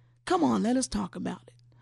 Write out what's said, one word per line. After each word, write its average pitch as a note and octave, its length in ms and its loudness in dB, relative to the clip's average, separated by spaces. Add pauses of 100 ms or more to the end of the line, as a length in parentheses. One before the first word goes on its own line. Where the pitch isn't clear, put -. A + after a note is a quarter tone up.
(240)
Come F4+ 180 2
on, A3 220 2
let B3 120 2
us B3+ 120 -2
talk G3+ 260 -6
about F3+ 320 -8
it. - 80 -20 (280)